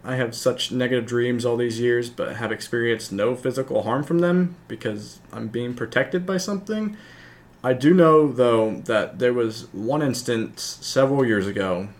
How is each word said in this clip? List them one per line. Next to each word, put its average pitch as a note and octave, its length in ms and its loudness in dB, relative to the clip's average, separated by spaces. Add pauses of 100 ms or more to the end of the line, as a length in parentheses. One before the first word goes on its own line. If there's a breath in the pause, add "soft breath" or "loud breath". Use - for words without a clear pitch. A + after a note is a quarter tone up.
I B2+ 140 -6
have A#2+ 180 -2
such - 380 -2
negative B2 340 0
dreams A#2+ 380 0
all A#2+ 120 0
these A#2 220 -2
years, A#2+ 320 0
but - 260 -6
have A#2 140 -4
experienced A#2 600 -2
no G#2+ 240 0
physical C3 480 -2
harm A#2+ 180 0
from E3+ 160 0
them, F3 380 2 (120)
because G#2+ 520 -8 (120)
I'm A2+ 140 -8
being A#2+ 280 -6
protected C3+ 520 -2
by F#3+ 120 -2
something. G#3 580 -4 (680 loud breath)
I B2+ 100 2
do C#3 220 4
know, D#3 360 8
though, A#2 500 4
that - 400 -2
there B2 120 4
was A#2 400 -2
one A#2+ 300 -2
instance - 760 -4
several C3+ 440 2
years G#2 220 2
ago G2 420 -2 (120)